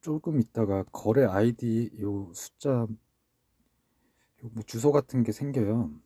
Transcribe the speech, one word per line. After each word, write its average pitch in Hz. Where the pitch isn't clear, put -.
조금 156
있다가 101
거래 113
아이디 113
요 98
숫자, 120
요 117
뭐 110
주소 117
같은 139
게 110
생겨요. 117